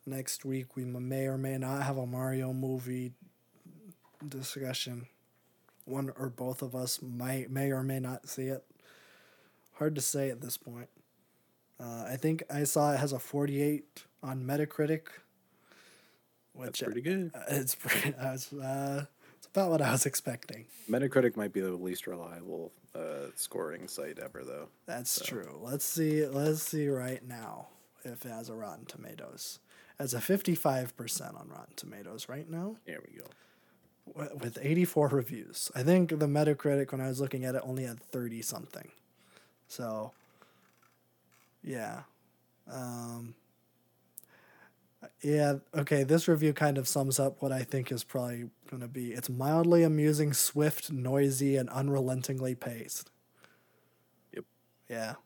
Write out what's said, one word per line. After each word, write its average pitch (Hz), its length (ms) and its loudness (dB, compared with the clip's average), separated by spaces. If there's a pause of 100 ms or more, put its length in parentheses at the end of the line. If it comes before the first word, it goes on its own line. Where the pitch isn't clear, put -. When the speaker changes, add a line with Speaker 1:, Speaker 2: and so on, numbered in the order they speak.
Speaker 1:
Next 131 380 -6
week, 131 320 -4
we 127 60 -4
m-, 123 260 -4
may 135 180 0
or 135 100 0
may 135 220 -2
not 135 240 -2
have 135 160 0
a 123 80 -2
Mario 131 460 0
movie 127 600 -2 (1120)
discussion. 131 800 -6 (760)
One 135 340 -4
or 131 120 -4
both 127 320 -4
of 127 120 -6
us 127 280 -2
might, 127 480 -4
may 139 200 2
or 131 120 0
may 135 180 -2
not 127 280 -6
see 131 180 -6
it. 131 180 -4 (1120)
Hard 156 220 0
to 139 40 -2
say 139 300 0
at 117 100 -8
this - 160 -6
point. 120 320 -12 (920)
Uh, 117 300 -8
I 127 80 -4
think 156 340 2
I 147 140 0
saw 147 300 4
it 131 40 2
has 139 140 2
a 131 60 -2
forty-eight 143 840 0 (180)
on 131 220 -6
Metacritic. 151 580 0 (1600)
Speaker 2:
That's 127 220 -6
Speaker 1:
Which, 127 40 -4
Speaker 2:
pretty 120 180 -2
good. 175 320 0
Speaker 1:
uh, - 140 -8
it's 135 260 0
<laughs> - 20 -4
pretty, - 420 0
I 131 140 -2
was, 131 220 -6
uh, 139 500 -2 (320)
it's - 120 -20
about 190 220 4
what 156 120 6
I 117 100 4
was 131 140 4
expecting. - 580 -4 (260)
Speaker 2:
Metacritic 127 460 4
might 104 160 -2
be 98 80 0
the 92 120 0
least 90 340 -4
reliable, 85 680 -8 (220)
uh, 76 400 -6
scoring 82 540 -6
site 76 300 -8
ever, - 240 -12
though. 69 260 -12 (180)
Speaker 1:
That's 123 240 -6
Speaker 2:
So. - 160 0
Speaker 1:
true. 87 340 -8
Let's 127 240 -4
see, 151 420 4
let's 151 360 2
see 147 260 0
right 127 400 -2
now 113 380 -10 (380)
if 123 200 -10
it 123 60 -10
has 113 180 -8
a 113 60 -10
Rotten 104 320 -10
Tomatoes. - 720 -12 (420)
It - 40 -2
has 123 100 -2
a 117 80 -2
fifty-five 156 720 2
percent - 400 -6
on - 140 -14
Rotten 62 260 -16
Tomatoes 101 540 -12
right 151 200 -10
now. 185 260 -6 (100)
Speaker 2:
There 80 200 -10
we - 120 -18
go. - 80 -16 (880)
Speaker 1:
Wi-, 151 280 -6
with 117 200 -6
eighty-four 156 460 4
reviews. - 640 -2
I 127 80 -2
think 175 260 8
the 151 180 2
Metacritic, 143 640 4
when 131 120 -4
I 131 60 -2
was 131 120 -2
looking 131 240 -2
at 127 100 0
it, 131 120 0
only 131 180 -4
had 117 160 -8
thirty 120 400 -6
something. - 500 -10 (800)
So, 110 440 -6 (1500)
yeah. 117 380 -6 (680)
Um, 120 640 -8 (1900)
yeah, 147 320 6 (220)
okay, 143 280 4
this 160 240 6
review 156 240 6
kind 143 260 4
of 131 80 0
sums 135 320 2
up 139 240 2
what 139 80 0
I 131 140 0
think 131 260 -2
is 120 140 -2
probably 120 440 -2 (220)
gonna 123 160 -8
be. 120 260 -6
It's 117 160 -6
mildly 165 540 8
amusing, 151 520 6
swift, - 580 2
noisy, 135 640 4
and 127 140 2
unrelentingly 131 840 0
paced. - 560 -8 (1200)
Speaker 2:
Yep. - 120 -10 (440)
Speaker 1:
Yeah. 110 260 -6 (120)